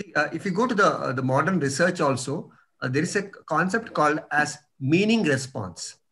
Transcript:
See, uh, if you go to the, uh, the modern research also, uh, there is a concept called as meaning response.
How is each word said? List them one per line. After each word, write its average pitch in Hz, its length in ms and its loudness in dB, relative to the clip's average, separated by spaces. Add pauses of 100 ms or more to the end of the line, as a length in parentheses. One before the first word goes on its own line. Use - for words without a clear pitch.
See, 160 140 -16
uh, 151 160 2
if 160 140 -8
you 196 60 -2
go 208 140 0
to 240 80 -2
the, 196 140 4
uh, 139 240 0
the 131 100 -2
modern 151 380 0
research 170 420 0
also, 139 500 -2 (300)
uh, 131 60 -6
there 135 160 0
is 185 120 -4
a 196 80 0
concept 190 680 -2
called 151 280 2 (100)
as 147 260 -2 (220)
meaning 196 440 4
response. 127 720 -4 (140)